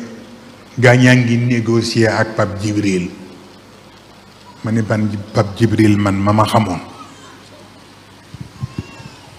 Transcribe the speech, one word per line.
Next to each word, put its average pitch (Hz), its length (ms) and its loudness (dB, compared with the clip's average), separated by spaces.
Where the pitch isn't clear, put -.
gaañaa 127 380 6
ngi 117 220 2
négocier 113 760 0
ak - 240 -2
Pape 98 240 -4
Djibril. 101 480 -2
Ma 113 80 -6
ne 113 120 0
ban 107 260 -2
Pape 101 240 0
Djibril 107 400 4
man 101 240 0
ma 101 120 0
ma 107 120 2
xamoon. 101 320 0